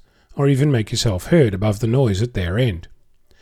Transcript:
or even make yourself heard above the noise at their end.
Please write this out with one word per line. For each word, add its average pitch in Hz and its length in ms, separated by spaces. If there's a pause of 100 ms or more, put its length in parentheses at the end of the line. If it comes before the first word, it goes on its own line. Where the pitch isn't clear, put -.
(360)
or 139 120
even 143 240
make 113 200
yourself 101 340
heard 127 300
above 104 240
the 120 80
noise 113 340
at 123 140
their 92 240
end. 104 280 (540)